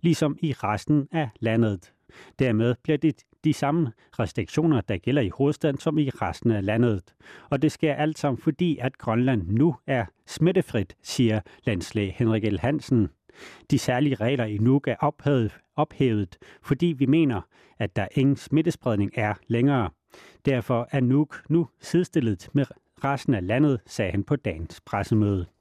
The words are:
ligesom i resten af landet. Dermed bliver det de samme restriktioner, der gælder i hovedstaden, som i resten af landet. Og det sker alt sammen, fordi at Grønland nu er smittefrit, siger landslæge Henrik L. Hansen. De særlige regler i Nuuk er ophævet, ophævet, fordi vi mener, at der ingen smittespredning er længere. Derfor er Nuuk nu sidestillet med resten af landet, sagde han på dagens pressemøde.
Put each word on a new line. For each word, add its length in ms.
ligesom 420
i 100
resten 600
af 160
landet. 520
Dermed 440
bliver 140
det 260
de 80
samme 400
restriktioner, 640
der 160
gælder 260
i 60
hovedstaden, 500
som 200
i 120
resten 400
af 140
landet. 500
Og 120
det 100
sker 220
alt 240
sammen, 240
fordi 360
at 200
Grønland 480
nu 280
er 180
smittefrit, 760
siger 380
landslæge 520
Henrik 280
L. 140
Hansen. 500
De 80
særlige 360
regler 300
i 140
Nuuk 300
er 100
ophævet, 540
ophævet, 600
fordi 240
vi 200
mener, 340
at 180
der 180
ingen 220
smittespredning 800
er 200
længere. 440
Derfor 460
er 100
Nuuk 480
nu 200
sidestillet 720
med 120
resten 300
af 120
landet, 400
sagde 240
han 140
på 120
dagens 500
pressemøde. 600